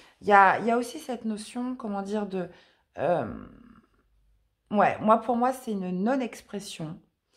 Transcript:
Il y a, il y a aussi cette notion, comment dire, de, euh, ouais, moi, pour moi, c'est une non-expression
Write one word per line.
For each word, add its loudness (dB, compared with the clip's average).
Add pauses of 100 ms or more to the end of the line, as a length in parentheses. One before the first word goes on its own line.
(220)
Il -6
y 6
a, 8
il -4
y 2
a 2
aussi -4
cette -8
notion, -6
comment -6
dire, -4
de, -4 (480)
euh, 0 (1400)
ouais, 4
moi, 4
pour -2
moi, 0
c'est -10
une -4
non-expression -6 (380)